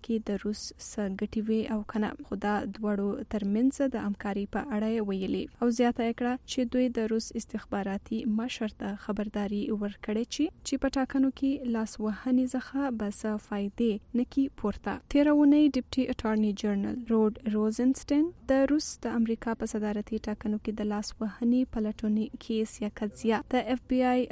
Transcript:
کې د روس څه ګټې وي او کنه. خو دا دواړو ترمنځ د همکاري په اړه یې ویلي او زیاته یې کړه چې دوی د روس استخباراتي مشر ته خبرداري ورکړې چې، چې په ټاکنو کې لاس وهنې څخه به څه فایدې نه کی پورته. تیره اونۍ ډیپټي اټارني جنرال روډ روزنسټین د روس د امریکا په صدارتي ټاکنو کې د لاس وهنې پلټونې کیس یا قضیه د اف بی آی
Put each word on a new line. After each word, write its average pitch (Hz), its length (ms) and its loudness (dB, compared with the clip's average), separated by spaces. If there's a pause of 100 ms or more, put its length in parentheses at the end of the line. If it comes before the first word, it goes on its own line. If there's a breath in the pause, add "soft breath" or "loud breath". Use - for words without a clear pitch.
کې 226 240 -2
د 202 160 -2
روس 208 240 -4
څه - 340 -8 (140)
ګټې 214 320 -4
وي 220 100 2 (160)
او 214 60 -2 (120)
کنه. 214 180 0 (180)
خو 196 160 -4
دا 208 100 2 (220)
دواړو 208 580 -2
ترمنځ 226 600 2
د 208 120 -4
همکاري 202 380 -2 (100)
په 208 80 0
اړه 220 300 -2
یې 226 160 0
ویلي 190 340 -2 (160)
او 240 100 2 (120)
زیاته 240 260 2
یې 233 140 0
کړه 247 140 0 (180)
چې 247 240 0
دوی 254 100 4 (140)
د 220 120 0
روس 220 140 0 (140)
استخباراتي 202 840 -4 (160)
مشر 226 340 -4 (120)
ته 202 180 -4
خبرداري 208 680 -2
ورکړې 214 560 -2 (100)
چې، 294 100 0 (220)
چې - 80 -2 (120)
په 269 100 -2
ټاکنو 269 440 2
کې 269 360 0
لاس 220 220 -4
وهنې 247 560 0
څخه 262 480 -2
به 202 60 0 (100)
څه 214 300 -4
فایدې 208 720 0
نه 254 160 0
کی 269 100 4 (160)
پورته. 202 340 -2 (200)
تیره 294 200 8
اونۍ 294 400 8
ډیپټي 254 380 0
اټارني 214 400 2 (100)
جنرال 208 340 0 (140)
روډ 214 460 2
روزنسټین 262 720 2 (220)
د 269 180 6
روس 302 180 2 (140)
د 233 160 0
امریکا 226 400 0
په 226 140 -4
صدارتي 208 560 -4
ټاکنو 214 340 -4
کې 214 180 -4
د 208 120 0
لاس 208 260 -4
وهنې 240 560 2
پلټونې 214 720 -2
کیس 220 280 -2 (100)
یا 208 60 -6 (120)
قضیه 214 480 0
د 247 240 2
اف - 140 -14
بی 254 80 4 (100)
آی 247 120 4 (120)